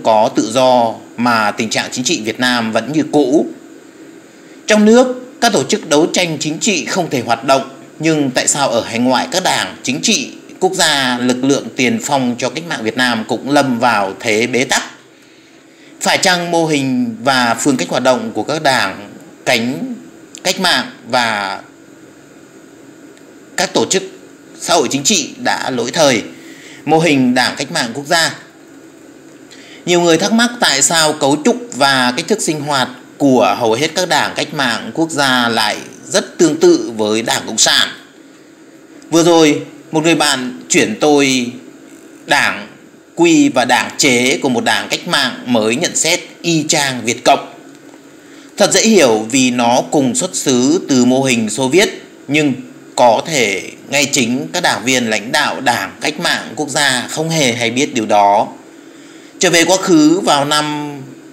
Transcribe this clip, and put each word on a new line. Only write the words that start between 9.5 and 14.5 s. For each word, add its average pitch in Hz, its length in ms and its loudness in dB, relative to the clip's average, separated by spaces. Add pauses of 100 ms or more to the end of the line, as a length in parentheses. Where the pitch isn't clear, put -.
chính 131 200 -4
trị, 135 280 -2 (300)
quốc 180 120 0
gia, 139 460 0
lực 123 260 0
lượng 127 220 0 (100)
tiền 120 260 0
phong 131 360 -2
cho 127 120 -4
cách 160 180 -10
mạng 139 140 -6
Việt 110 140 -4
Nam 120 320 0
cũng 120 220 -4
lâm 139 280 2
vào 104 420 0
thế 113 260 0
bế 123 180 0